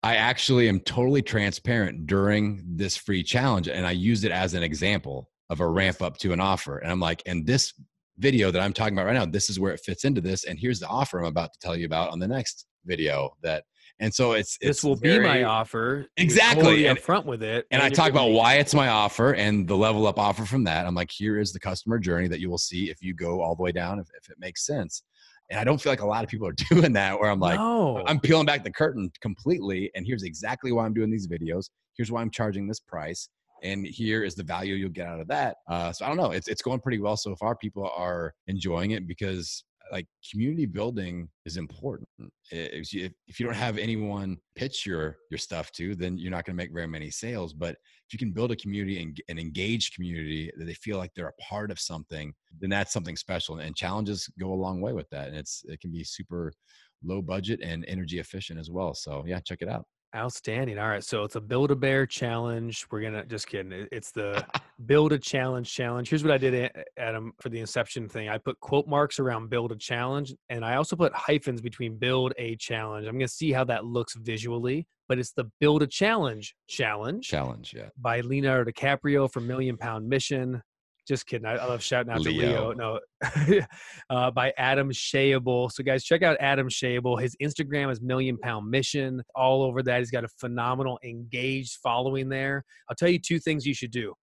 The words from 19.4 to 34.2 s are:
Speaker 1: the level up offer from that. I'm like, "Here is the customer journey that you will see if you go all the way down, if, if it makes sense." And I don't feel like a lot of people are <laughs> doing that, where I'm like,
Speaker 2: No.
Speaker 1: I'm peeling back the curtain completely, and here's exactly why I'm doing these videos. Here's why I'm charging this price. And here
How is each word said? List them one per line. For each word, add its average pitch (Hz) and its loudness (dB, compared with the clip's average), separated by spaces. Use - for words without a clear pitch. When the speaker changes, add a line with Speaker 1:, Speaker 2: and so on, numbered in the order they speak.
Speaker 1:
the 98 4
level 107 6
up 101 4
offer 104 4
from 117 2
that. 87 2
I'm 87 0
like, 87 -2
"Here 104 0
is 101 0
the 92 -10
customer 107 -2
journey 90 2
that 82 -2
you 90 -4
will 85 -2
see 90 -2
if 80 -14
you 92 -4
go 85 -2
all 82 0
the 87 -2
way 90 0
down, 90 -4
if, 85 -10
if - -20
it - -20
makes - -8
sense." 123 -4
And 104 -4
I 110 -2
don't 139 4
feel 143 2
like 120 0
a 104 -2
lot 110 2
of - -8
people 107 -4
are 85 -2
<laughs> - -4
doing 165 8
that, 98 4
where 107 4
I'm 98 2
like, 90 4
Speaker 2:
No. 208 2
Speaker 1:
I'm 151 4
peeling 160 6
back 104 2
the 101 -6
curtain 131 0
completely, 98 -2
and 92 -6
here's 113 -2
exactly 107 -4
why 113 4
I'm 110 0
doing 110 2
these 104 -2
videos. 82 -4
Here's 113 -4
why 117 -2
I'm 113 -2
charging 101 -2
this 107 -8
price. 82 -10
And 98 -6
here 110 -2